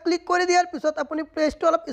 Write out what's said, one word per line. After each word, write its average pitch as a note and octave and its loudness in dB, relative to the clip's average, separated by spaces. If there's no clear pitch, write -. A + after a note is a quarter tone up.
ক্লিক E4+ -2
কৰি F4+ 2
দিয়াৰ F4 4
পিছত D4+ -2
আপুনি D#4 -6
পেজটো D#4 0
অলপ E4 2